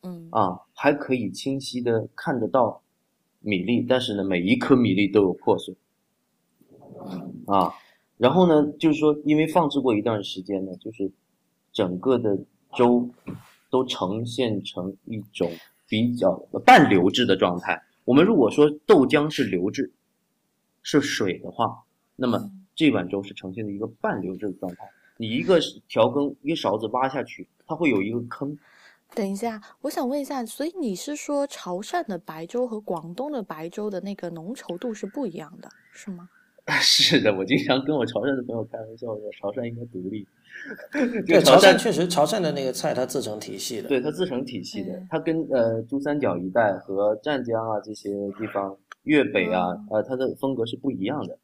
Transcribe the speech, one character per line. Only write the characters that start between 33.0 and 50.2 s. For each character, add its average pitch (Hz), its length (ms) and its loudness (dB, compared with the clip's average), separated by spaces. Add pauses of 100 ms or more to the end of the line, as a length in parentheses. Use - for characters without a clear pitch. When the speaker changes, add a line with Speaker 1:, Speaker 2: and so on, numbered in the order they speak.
Speaker 1:
东 277 180 -8
的 254 100 -6
白 160 260 -10
粥 208 200 -8
的 190 140 -8
那 202 120 -8
个 180 160 -10
浓 170 240 -12
稠 - 240 -12
度 240 140 -6
是 208 140 -10
不 254 200 -8
一 170 60 -8
样 160 280 -16
的， - 80 -20 (240)
是 - 180 -18
吗？ 175 180 -16 (380)
Speaker 2:
<laughs> - 160 0
是 - 360 4
的， 104 160 4
我 95 100 -2
经 95 200 0
常 135 180 2
跟 151 140 -2
我 120 80 0
潮 110 160 -4
汕 135 160 0
的 127 60 -6
朋 117 120 -8
友 113 100 -4
开 113 140 -14
玩 110 80 -12 (100)
笑 120 100 -14
说， 107 340 -10
潮 101 100 -6
汕 120 160 -6
应 117 80 -8
该 117 120 -12
独 95 240 -10
立。 104 180 -10 (300)
<laughs> - 340 -16
Speaker 3:
对， 240 320 -2
Speaker 2:
就 170 160 6
潮 175 160 10
汕 190 60 12
Speaker 3:
潮 196 100 12
汕 - 60 6
确 233 120 0
实， 165 160 2
潮 160 200 2
汕 214 140 0
的 156 120 0
那 139 120 -4
个 131 60 -2
菜 135 220 -4
它 127 140 -2
自 127 160 -4
成 107 180 -8
体 - 160 -12
系 110 260 -8
的。 - 60 -10
Speaker 2:
对， 135 120 2
它 147 120 -4
自 175 140 -4
成 127 180 -4
体 104 180 -10
系 196 220 -10
的。 - 80 -8
Speaker 1:
嗯。 - 180 -12
Speaker 2:
它 160 80 -2
跟， 160 320 -2
呃， 113 320 2
珠 135 160 -6
三 147 220 -2
角 101 160 0
一 90 140 -6
带 104 240 2
和 101 420 -2
湛 143 260 -4
江 113 260 -2
啊 107 120 -2
这 107 120 -14
些 104 180 -12 (280)
地 110 140 -6
方、 98 240 -4 (260)
粤 143 220 4
北 90 260 0
啊， 90 200 0
Speaker 1:
嗯。 - 200 -8
Speaker 2:
呃， 107 140 0
它 131 100 -6
的 127 220 -2